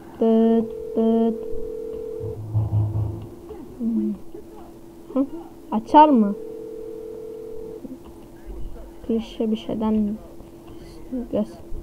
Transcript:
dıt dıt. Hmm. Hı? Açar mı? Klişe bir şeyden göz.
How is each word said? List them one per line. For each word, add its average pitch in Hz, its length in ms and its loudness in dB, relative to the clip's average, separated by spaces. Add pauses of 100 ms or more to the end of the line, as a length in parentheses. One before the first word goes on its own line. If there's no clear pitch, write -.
(200)
dıt 226 520 6 (240)
dıt. 226 400 4 (2500)
Hmm. 220 360 0 (1000)
Hı? 269 120 4 (460)
Açar 302 380 10
mı? 214 260 6 (2750)
Klişe 226 440 0
bir 220 40 2
şeyden 214 600 0 (1120)
göz. 214 220 0 (300)